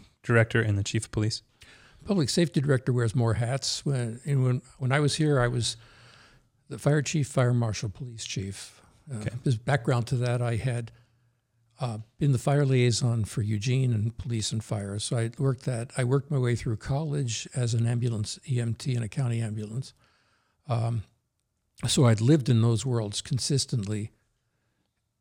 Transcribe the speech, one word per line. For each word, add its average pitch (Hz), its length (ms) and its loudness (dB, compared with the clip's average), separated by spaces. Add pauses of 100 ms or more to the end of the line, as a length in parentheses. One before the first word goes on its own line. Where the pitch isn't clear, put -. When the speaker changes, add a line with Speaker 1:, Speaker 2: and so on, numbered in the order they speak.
(220)
Speaker 1:
director 117 400 4
and 104 160 0
the 101 60 0
chief 110 200 -2
of - 60 -14
police? 110 320 -2 (640)
Speaker 2:
Public 185 240 2
safety 160 320 2
director 131 320 2
wears 117 200 0
more 113 200 2
hats. 120 500 -2
When, 123 400 -2
and 139 180 2
when, 123 200 2 (160)
when 127 120 -2
I 139 100 4
was 143 160 2
here, 151 220 4
I 120 100 4
was 120 280 -2 (920)
the 127 80 -10
fire 147 240 2
chief, 143 260 -2
fire 123 240 2
marshal, 117 380 -2
police 117 340 -12
chief. - 560 -10 (320)
Uh, 120 60 -8
Speaker 1:
Okay. 107 120 -6 (120)
Speaker 2:
there's 127 160 2
background 135 480 0
to 135 100 -2
that. 123 240 0
I 120 160 0
had, 117 360 -4 (840)
uh, 117 200 -6 (200)
been 143 140 4
the 123 60 4
fire 143 260 2
liaison 123 640 2
for - 160 -4
Eugene 120 500 0
and 110 240 0
police 117 340 -4
and 110 140 -4
fire. 101 340 -4
So 120 200 -2
I 117 200 -2
worked 135 280 0
that. 120 320 -4
I 131 60 2
worked 131 260 0
my 143 80 0
way 120 180 2
through 107 220 -4
college 143 760 -4
as 120 200 0
an 117 120 2
ambulance 117 520 -2 (100)
E 127 120 0
M 117 140 -2
T 131 200 -4
in 117 80 -2
a 107 60 -6
county 117 340 -2
ambulance. 110 500 -8 (760)
Um, 117 340 -2 (840)
so - 200 4
I'd 110 160 6
lived 135 260 4
in 117 140 6
those 117 240 2
worlds 113 340 -2
consistently, 110 920 -2 (1120)